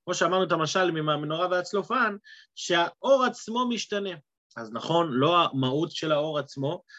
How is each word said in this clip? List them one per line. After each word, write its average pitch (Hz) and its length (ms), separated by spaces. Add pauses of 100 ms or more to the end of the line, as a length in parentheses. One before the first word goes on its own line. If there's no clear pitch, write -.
כמו 180 80
שאמרנו 185 300
את - 80
המשל 165 400
מהמנורה 156 560
והצלופן, 202 680 (400)
שהאור 185 680
עצמו 240 460
משתנה. 202 400 (480)
אז 113 160
נכון, 160 380
לא 156 340
המהות 135 460
של 160 200
האור 151 280
עצמו, 143 440 (160)